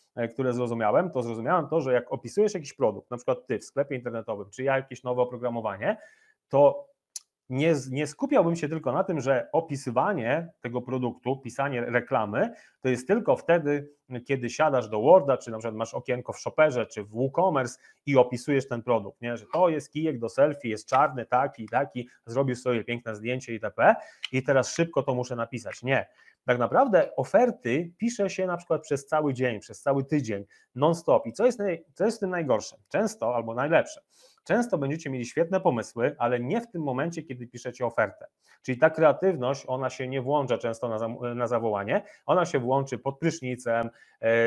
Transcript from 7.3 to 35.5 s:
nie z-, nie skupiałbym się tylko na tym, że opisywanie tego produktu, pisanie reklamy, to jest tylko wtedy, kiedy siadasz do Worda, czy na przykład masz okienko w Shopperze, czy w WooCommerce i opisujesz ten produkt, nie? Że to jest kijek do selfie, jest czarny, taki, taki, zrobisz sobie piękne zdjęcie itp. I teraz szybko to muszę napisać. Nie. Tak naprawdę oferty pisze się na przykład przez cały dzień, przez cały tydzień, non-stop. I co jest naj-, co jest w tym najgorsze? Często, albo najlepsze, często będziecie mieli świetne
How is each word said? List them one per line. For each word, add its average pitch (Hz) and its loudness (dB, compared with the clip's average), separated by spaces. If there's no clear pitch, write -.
nie 151 2
z-, 131 -4
nie 139 -2
skupiałbym 196 2
się 156 -4
tylko 151 -4
na 175 0
tym, 160 -4
że 127 2
opisywanie 143 -2
tego 123 -6
produktu, 127 -4
pisanie 135 -4
reklamy, 120 0
to 131 -2
jest 127 -2
tylko 185 2
wtedy, 147 0
kiedy 123 -2
siadasz 135 2
do 107 -2
Worda, 143 8
czy - -8
na 110 -8
przykład 110 -6
masz 110 -6
okienko 123 -6
w - -12
Shopperze, 127 2
czy 104 -10
w 101 -20
WooCommerce 135 0
i 139 4
opisujesz 127 4
ten 113 -6
produkt, 110 -2
nie? 120 -4
Że 104 -14
to 175 4
jest 151 -4
kijek 151 -2
do 113 -4
selfie, 139 2
jest 107 -6
czarny, 135 2
taki, 123 -2
taki, 127 -2
zrobisz 123 0
sobie 117 0
piękne 117 -6
zdjęcie 120 -6
itp. 113 4
I 131 0
teraz 131 2
szybko 170 0
to 127 -2
muszę 123 -6
napisać. 113 -8
Nie. 123 0
Tak 123 4
naprawdę 175 4
oferty 170 2
pisze 208 -2
się 185 -4
na 175 -4
przykład 165 -2
przez 139 -4
cały 151 0
dzień, 117 0
przez - -18
cały 139 0
tydzień, 110 -2
non-stop. 147 2
I 117 -8
co 233 0
jest 247 0
naj-, 202 -4
co 180 -2
jest 226 0
w - -8
tym 185 -2
najgorsze? 143 -2
Często, 127 -2
albo 113 -4
najlepsze, 143 0
często 233 0
będziecie 143 -4
mieli 127 -4
świetne 170 0